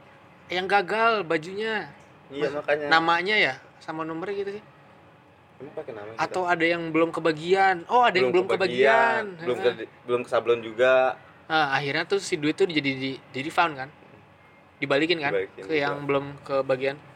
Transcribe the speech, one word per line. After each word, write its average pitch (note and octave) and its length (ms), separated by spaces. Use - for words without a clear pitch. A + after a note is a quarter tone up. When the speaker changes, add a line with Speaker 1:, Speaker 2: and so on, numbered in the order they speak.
Speaker 1:
yang F#3 160
gagal G3+ 560
bajunya. F#3 640
Speaker 2:
Iya, C#3+ 220
Speaker 1:
Mas-, C#3+ 80
Speaker 2:
makanya. D3 320
Speaker 1:
namanya E3+ 480
ya? D3+ 160
Sama D#3+ 240
nomornya E3+ 400
gitu G3 160
sih? G#3+ 60
Speaker 2:
Emang C3+ 160
pakai D3 220
nama G#2 160
kita? A2+ 100
Speaker 1:
Atau F3+ 240
ada F3 220
yang E3+ 240
belum E3 240
kebagian? E3+ 720
Oh, A#3+ 160
ada G#3+ 160
yang B2+ 160
Speaker 2:
Belum F3+ 80
Speaker 1:
belum - 160
Speaker 2:
kebagian. C3 320
Speaker 1:
kebagian. E3 160
Speaker 2:
Belum B2 160
Speaker 1:
Heeh. D#3+ 160
Speaker 2:
ke-, A2+ 120
belum B2 200
ke A#2+ 100
sablon A#2 280
juga. B2+ 540
Speaker 1:
Nah, D3 320
akhirnya C#3+ 260
tuh G3 140
si G3 180
duit D3+ 220
tuh G3 80
jadi D#3 240
di, C3 320
di - 180
refund D#3+ 380
kan? C3 120
Dibalikin D3+ 460
kan? C#3+ 100
Speaker 2:
Dibalikin G2 320
Speaker 1:
Ke D#3+ 120
yang C#3+ 200
Speaker 2:
juga. C#3+ 140
Speaker 1:
belum C#3 160
kebagian. C3+ 560